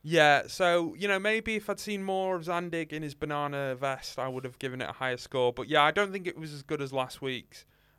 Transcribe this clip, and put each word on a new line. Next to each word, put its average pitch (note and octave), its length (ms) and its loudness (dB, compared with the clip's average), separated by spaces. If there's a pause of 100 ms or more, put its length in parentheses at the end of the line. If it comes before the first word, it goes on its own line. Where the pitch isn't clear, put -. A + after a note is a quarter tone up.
Yeah, D3+ 460 6
so, F3 500 2
you G3+ 120 -2
know, F#3+ 100 2
maybe A3 380 0
if G#3 120 -4
I'd G3+ 120 -2
seen G3+ 220 -4
more F#3+ 340 0
of E3 80 -6
Zandig E3+ 480 -2
in D#3 100 -6
his C#3+ 120 -8
banana C#3+ 600 -2
vest, C3+ 420 -4
I C3 120 -2
would B2+ 160 -6
have B2 140 -10
given C3 220 -4
it F2+ 80 -4
a - 40 -8
higher B2+ 240 -2
score. B2 340 2
But, A#2+ 160 -6
yeah, D3 160 6
I D3+ 80 6
don't G3 220 2
think F#3+ 120 -8
it - 120 -6
was D#3 160 -10
as C#3+ 100 -12
good D3 180 -4
as C3+ 120 -6
last C3 280 -2
week's. B2+ 440 -8 (340)